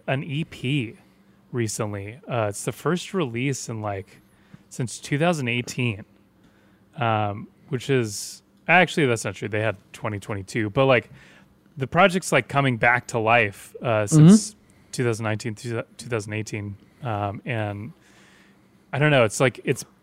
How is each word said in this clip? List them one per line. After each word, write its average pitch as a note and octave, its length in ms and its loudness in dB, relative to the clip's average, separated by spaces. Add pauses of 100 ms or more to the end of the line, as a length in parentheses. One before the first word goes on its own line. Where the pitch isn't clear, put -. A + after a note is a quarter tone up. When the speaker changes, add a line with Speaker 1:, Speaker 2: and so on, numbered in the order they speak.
Speaker 1:
an C#3 160 -2
E D#3+ 220 -6
P B2 500 -4 (560)
recently. G#2+ 760 -6
Uh, A#2 220 0
it's - 160 -8
the B2+ 60 -4
first - 420 -4
release C3 560 -4
in, A2+ 140 -8
like, G2+ 380 -8 (480)
since - 280 -8
two C#3+ 220 -4
thousand D#3 280 0
eighteen, A#2+ 580 -4 (920)
um, G#2+ 500 -2 (220)
which B2+ 220 -6
is, A2+ 500 -4 (260)
actually, E3 380 4
that's A#2 200 0
not G2+ 100 -6
true. - 120 -10
They G#2+ 140 -2
had G#2+ 140 0 (160)
twenty G#2 260 -6
twenty-two, G#2 540 -6
but, C3+ 160 4
like, A#2+ 240 4 (680)
the C3+ 80 -4
project's, F3 460 2
like, C#3 160 2
coming C3+ 300 0
back A#2+ 320 2
to A#2+ 100 -2
life, A2 600 2
uh, G#2+ 280 0
since D#3+ 420 8
Speaker 2:
Mm-hmm. - 100 -20 (320)
Speaker 1:
two C3+ 120 -4
thousand A2+ 220 -2
nineteen, G#2+ 280 -4
two A2+ 300 -8 (140)
thousand G#2+ 360 -6
eighteen. G#2 440 -8 (260)
Um, G#2 420 -4
and G#2+ 460 -6 (1000)
I C#3 40 -2
don't D3+ 140 4
know. B2+ 140 6
It's - 160 -2
like, B2+ 240 2
it's, - 180 -2 (200)